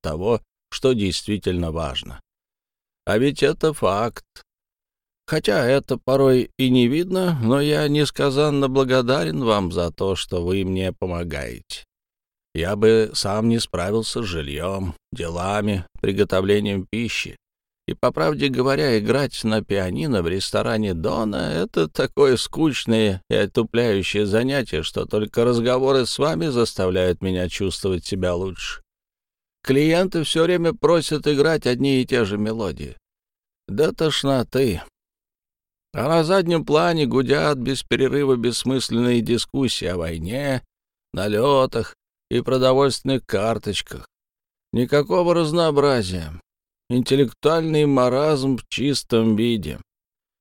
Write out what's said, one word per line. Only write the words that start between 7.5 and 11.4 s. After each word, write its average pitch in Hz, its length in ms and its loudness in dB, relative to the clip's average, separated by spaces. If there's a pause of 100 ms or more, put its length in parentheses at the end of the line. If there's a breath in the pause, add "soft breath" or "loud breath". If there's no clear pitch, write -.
я 151 280 0
несказанно 143 800 0
благодарен 135 760 0
вам 104 280 2
за 87 200 -2
то, 95 240 -2
что 87 300 -4
вы 95 180 0
мне 92 300 -2
помогаете. 78 920 -8 (720)